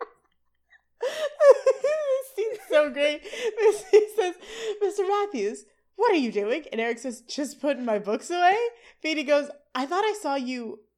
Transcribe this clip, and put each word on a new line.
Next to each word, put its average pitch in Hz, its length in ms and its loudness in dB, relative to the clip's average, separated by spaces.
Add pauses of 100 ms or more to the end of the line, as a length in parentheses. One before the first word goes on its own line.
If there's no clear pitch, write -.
(1000)
This 571 1300 2
scene's 427 240 -4 (100)
so 302 220 4
great. 294 320 -2
This, 427 680 0
he 427 160 8 (100)
says, 359 180 0 (460)
"Mister 392 260 -2
Matthews, 381 580 -4 (320)
what 440 160 2
are 359 40 4
you 247 160 0
doing?" 220 400 -2
And 226 80 -4
Eric 233 180 -2
says, 233 240 -10
"Just - 380 -8
putting 269 240 -2
my 220 140 0
books 202 320 -6
away." 359 260 4 (440)
Feeny 311 240 -2
goes, 285 240 0 (260)
"I 262 120 -4
thought 359 180 0
I 427 160 0
saw 277 140 -4
you 247 460 -6 (180)